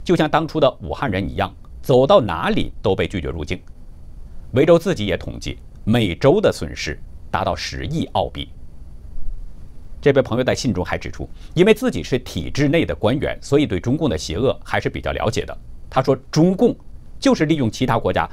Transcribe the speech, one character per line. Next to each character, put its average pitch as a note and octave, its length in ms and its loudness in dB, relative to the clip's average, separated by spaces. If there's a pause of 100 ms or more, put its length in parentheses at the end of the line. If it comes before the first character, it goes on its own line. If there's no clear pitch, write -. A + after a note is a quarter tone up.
就 F3+ 100 2
像 D#3 160 2
当 D#3+ 160 2
初 D#3 140 -4
的 C3 100 6 (100)
武 D2 140 -6
汉 - 160 -2
人 F#2 180 0
一 B1+ 60 -6
样， F#2+ 180 -2 (300)
走 C3 240 6
到 G3 140 8
哪 G#2 300 0
里 G#3 300 0
都 G2 140 2
被 F2+ 140 0
拒 F#2+ 120 -4
绝 C#2+ 80 -4
入 D2+ 160 -4
境。 F2+ 160 -6 (920)
维 C3+ 140 6
州 E3+ 120 8
自 F3 160 0
己 G#2+ 120 -2
也 E2+ 100 2
统 A1+ 240 -8
计， - 180 -6 (260)
每 G#2+ 300 2
周 D3 260 6
的 D#3 120 4
损 C2+ 240 -8
失 - 220 -6 (320)
达 F#2 120 0
到 F#2+ 140 0
十 - 300 -6
亿 D3+ 260 -2
澳 F#2+ 160 0
币。 C#2 220 -10 (1500)
这 C#3+ 120 4
位 C3 80 4
朋 - 160 0
友 B2+ 80 0
在 B2 100 2
信 G#2+ 200 0
中 F2+ 100 -2
还 E2 140 -4
指 F2 120 -8
出， - 180 -8 (260)
因 E3+ 100 6
为 A3 80 8
自 A#3+ 180 -2
己 A#2+ 120 -2
是 B2 160 0
体 D#2+ 320 -6
制 C#3+ 180 2
内 D#3+ 160 2
的 E2 100 -2
官 A2 240 2
员， C2 220 -4
所 - 180 2
以 D3 80 2
对 G2 140 -2
中 A#2+ 160 0
共 D#3+ 140 0
的 D#2+ 80 0
邪 - 180 -6
恶 A#2+ 260 0
还 - 160 -2
是 - 120 -2
比 D2+ 100 -6
较 C#2+ 120 -2
了 F#2 180 -2
解 - 160 -2
的。 - 100 -12 (320)
他 - 140 2
说， - 120 4 (160)
中 F3 240 4
共 A3+ 220 4 (420)
就 C4 160 4
是 D#3+ 120 2
利 D#3 100 4
用 B2 140 0
其 B2+ 160 -2
他 A#2+ 120 2
国 F#2+ 140 0
家 E2+ 200 0